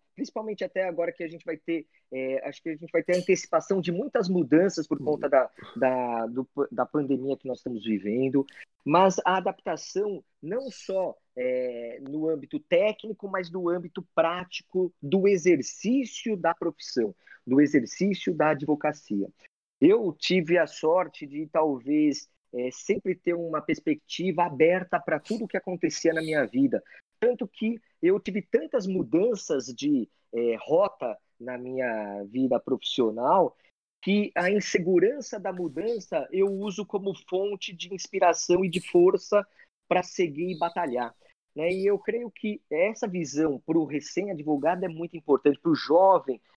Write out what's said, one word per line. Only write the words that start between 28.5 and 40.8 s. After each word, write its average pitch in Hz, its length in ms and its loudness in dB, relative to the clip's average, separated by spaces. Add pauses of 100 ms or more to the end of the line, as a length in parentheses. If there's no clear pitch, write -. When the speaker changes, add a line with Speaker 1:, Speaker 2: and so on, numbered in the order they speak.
Speaker 1:
mudanças 180 800 0
de, 131 420 0 (240)
é, 117 300 0
rota 156 560 0 (200)
na 123 200 -10
minha 113 680 -4
vida 123 340 0
profissional 127 1000 0 (440)
que 202 340 2
a 180 140 0
insegurança 202 880 2
da 190 120 -6
mudança 180 800 -6
eu 190 160 2
uso 196 380 -6
como 196 280 -4 (140)
fonte 196 460 -4
de 175 200 -14
inspiração 180 720 2
e 185 60 0
de 175 100 -2
força 190 640 4 (420)
pra 180 140 2
seguir 175 500 -4
e 170 60 -6
batalhar, 147 560 -4 (420)